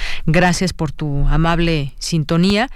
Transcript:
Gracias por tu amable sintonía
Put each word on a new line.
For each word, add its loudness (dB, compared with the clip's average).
Gracias 2
por -6
tu -2
amable 2
sintonía 0